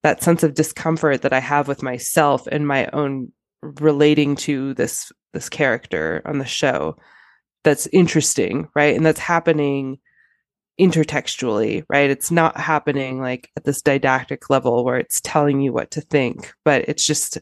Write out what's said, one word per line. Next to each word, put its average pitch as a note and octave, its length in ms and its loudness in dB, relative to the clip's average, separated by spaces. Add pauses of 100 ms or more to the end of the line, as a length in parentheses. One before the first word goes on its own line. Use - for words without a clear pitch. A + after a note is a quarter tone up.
that - 200 2
sense E3+ 200 4
of D3 120 2
discomfort D#3 680 0
that C#3 100 0
I C3 80 2
have C#3 280 -2
with C#3 140 -6
myself C3+ 640 0
and D3 200 -4
my C#3 260 0
own C#3 400 -4 (300)
relating D3 720 2
to C3+ 380 -4
this, - 360 -4 (220)
this - 160 -10
character F2+ 760 -2
on C#3+ 140 -6
the C3+ 60 -4
show C3+ 520 -2 (680)
that's D3 240 2
interesting, D#3 840 2
right? D3 220 4
And D#3+ 80 0
that's D#3+ 160 2
happening C#3+ 760 -2 (840)
intertextually, C3 1080 0
right? C#3+ 220 4
It's C3+ 200 -4
not E3 260 2
happening, C#3 640 -4
like, B2+ 360 -8
at - 80 -12
this C#3 180 -4
didactic C3 680 0
level B2 340 2
where B2+ 140 0
it's - 240 -4
telling C#3+ 380 0
you C#3 120 0
what - 200 -6
to D#3 80 -8
think, - 520 -4 (120)
but C#3+ 240 2
it's - 160 -2
just - 380 -4